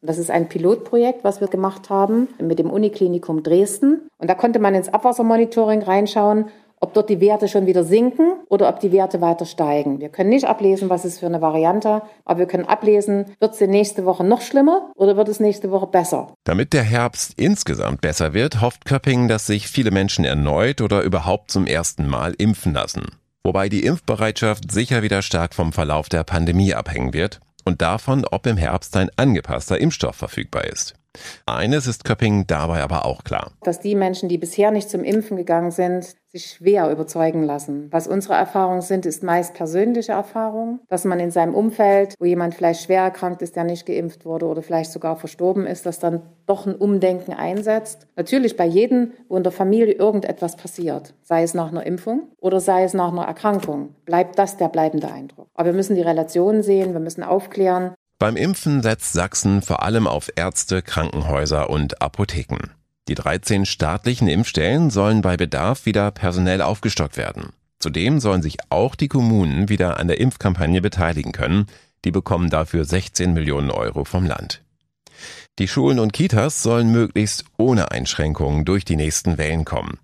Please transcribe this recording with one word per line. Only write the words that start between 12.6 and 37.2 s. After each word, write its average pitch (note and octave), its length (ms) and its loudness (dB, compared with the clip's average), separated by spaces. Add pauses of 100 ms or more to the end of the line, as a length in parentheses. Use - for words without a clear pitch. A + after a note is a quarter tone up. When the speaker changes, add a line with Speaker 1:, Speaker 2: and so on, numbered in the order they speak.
Speaker 1:
ablesen, G#3 720 2
wird A3 200 0
es G3+ 80 4
nächste G3+ 380 2
Woche F3+ 180 0
noch A3+ 180 2
schlimmer D#4 540 2
oder G3 220 4
wird G#3 100 4
es G#3 120 -4
nächste G3+ 320 0
Woche F#3+ 160 0
besser? E3+ 560 0
Speaker 2:
Damit G2 300 0
der C#3 100 4
Herbst A#2+ 520 -2
insgesamt C#2 680 0
besser D#2 340 0
wird, A#2 260 0
hofft - 240 -2
Köpping, B2+ 420 2
dass A2 200 0
sich G#2 200 0
viele A#2+ 220 0
Menschen G2 340 2
erneut D2 580 2
oder G2+ 200 2
überhaupt F2+ 480 -2
zum F#2+ 160 0
ersten D2+ 420 -2
Mal C#2 300 -2
impfen G2+ 380 0
lassen. - 320 -4 (360)
Wobei F#2+ 260 0
die G2 140 0
Impfbereitschaft A2 880 -2
sicher A#2 300 0
wieder G2+ 220 0
stark E2+ 320 -2
vom E2 180 0
Verlauf D2+ 360 -2
der E2 140 0
Pandemie E2+ 520 2
abhängen B1 380 -4
wird E2+ 260 -4 (260)
und F#2 160 -2
davon, A2 420 0
ob - 220 -4
im A#2 100 2
Herbst F2 400 -2
ein F#2+ 200 2
angepasster G2 640 0
Impfstoff - 360 -2
verfügbar - 500 -8
ist. - 280 -8 (540)
Eines A#2+ 400 0
ist A#2+ 160 -6
Köpping G#2 420 2
dabei E2 380 -2
aber C#2+ 220 -2
auch - 180 -4
klar. - 260 -6 (140)
Speaker 1:
Dass E3+ 160 -4
die G3+ 160 -2
Menschen, F#3 340 -2
die F3 80 -2
bisher F3+ 320 0
nicht G#3 180 -2
zum F#3 160 -6
Impfen G#3+ 320 -2
gegangen E3+ 360 -2
sind, F3+ 420 -4 (140)
sich - 180 -18
schwer F3 460 2
überzeugen D#3+ 500 0